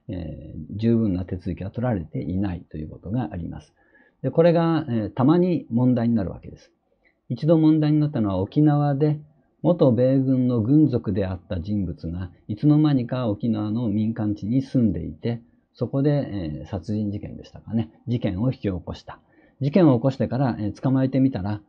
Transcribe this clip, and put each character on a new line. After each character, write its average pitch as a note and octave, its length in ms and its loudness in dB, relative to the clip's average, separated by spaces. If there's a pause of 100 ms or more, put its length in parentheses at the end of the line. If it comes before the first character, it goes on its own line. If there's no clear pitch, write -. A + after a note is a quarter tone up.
え - 480 -12
ー、 - 200 -12
十 A2+ 200 2
分 G#2+ 180 0
な F2+ 100 -2
手 F#2 120 -8
続 F2+ 200 -6
き F2 80 -10
は G2 60 -10
取 A2 140 -6
ら B2 100 -2
れ E2 100 -4
て C3 180 -10
い E2+ 140 -4
な G2 180 -4
い - 160 -10
と E2 60 -14
い D#2 80 -8
う D#2 40 -12
こ C#2+ 100 -16
と D#2+ 120 -12
が A#2+ 220 -4
あ - 40 -10
り E2 120 -8
ま D2+ 140 -12
す。 - 120 -20 (480)
で、 C3+ 80 -2
こ E3 120 2
れ E3+ 100 6
が、 E3 360 2
え A#2+ 40 -2
ー、 G#2+ 180 -2
た - 140 0
ま D#3+ 140 6
に F3 320 0
問 B2 240 2
題 A#2 140 0
に A#2 60 2
な G2+ 100 0
る E2 60 -6
わ - 100 -14
け - 100 -18
で - 80 -20
す。 - 120 -20 (580)
一 C#3+ 180 -4
度 E3 120 6
問 D#3 220 6
題 D3+ 120 4
に D3+ 80 4
な D3 80 2
っ - 20 -6
た C#3 100 -2
の G#2+ 80 0
は F#2+ 100 0
沖 G2+ 220 0
縄 D3 340 4
で、 D3+ 260 0 (420)
元 E3 300 4
米 B2+ 260 4
軍 C3 300 2
の B2 120 2
軍 C#3+ 280 4
属 A#2 260 -2
で F#2+ 120 0
あ F#2 80 -4
っ F2+ 140 -10
た F2+ 100 -4
人 G2 280 -4
物 E2 220 -8
が F2+ 220 -8 (180)
い G#2 80 -6
つ D3 100 0
の D3 100 6
間 D3+ 160 4
に B2 140 2
か B2+ 220 -4
沖 G#2 200 -2
縄 G#2+ 220 0
の A#2 180 -2
民 G#2+ 240 0
間 G#2+ 220 -2
地 G2 120 -10
に B2 140 0
住 C3+ 240 0
ん G2 80 2
で E2+ 140 -6
い D#2 60 -10
て、 A#2 280 -6 (320)
そ A2+ 160 -6
こ C#3 140 -2
で、 D3 80 2
え F#2+ 540 -4
ー、 - 20 -16
殺 G#2 280 -6
人 G#2+ 160 -2
事 G#2 80 -6
件 - 180 -12
で - 80 -18
し - 60 -20
た - 100 -20
か F#2+ 120 -14
ね、 A2 180 -2 (160)
事 A#2+ 140 -2
件 G2 220 -4
を B2+ 100 0
引 - 60 -8
き - 20 -20
起 F#2 200 -4
こ - 140 -12
し - 80 -18
た。 - 160 -18 (420)
事 C#3+ 120 -2
件 F3 160 6
を D3+ 80 6
起 A2+ 60 -2
こ C3+ 80 2
し - 60 -4
て A2+ 120 -2
か B2 100 -4
ら、 B2 220 0
え G#2 80 -2
ー、 G2+ 120 -6
捕 C3 120 0
ま C3 100 2
え C3 60 0
て C3+ 100 0
み C3 140 4
た G2 100 -6
ら、 G#2 260 -4